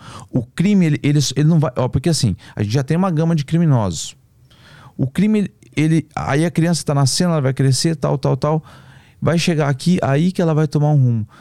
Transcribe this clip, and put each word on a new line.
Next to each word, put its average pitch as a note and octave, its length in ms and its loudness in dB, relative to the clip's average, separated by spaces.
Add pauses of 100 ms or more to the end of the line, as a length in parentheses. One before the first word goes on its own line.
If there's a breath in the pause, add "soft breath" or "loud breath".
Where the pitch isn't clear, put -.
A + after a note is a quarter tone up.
(300 loud breath)
O B2 160 -4
crime, F#3+ 420 2
ele, D3+ 140 0
ele, D3 180 2 (180)
ele D3+ 100 2
não E3 100 4
vai, D#3 200 0
ó, B2 100 0
porque C#3+ 220 -2
assim, A#2 260 0 (180 loud breath)
a G#2 100 -4
gente G#2 100 -2
já C#3 100 0
tem D#3 140 -2
uma G3 120 0
gama E3 240 0
de D3 120 -2
criminosos. C3 720 0 (800 loud breath)
O C3+ 100 -2
crime, G#3 420 0 (240)
ele, D#3+ 400 0
aí D3 320 0
a E3 60 -2
criança E3 320 0
tá D#3+ 100 -2
nascendo, C#3 380 0
ela D#3+ 100 0
vai C3 120 -2
crescer, C3+ 420 0
tal, D3 220 -2
tal, C#3 180 -2
tal. D3+ 280 -2 (580 loud breath)
Vai D#3+ 180 0
chegar D#3 300 0
aqui, E3 320 0
aí D#3 320 0
que - 80 -2
ela E3 120 2
vai D3+ 140 2
tomar D3 220 0
um D3 120 4
rumo. A#2 280 0 (120)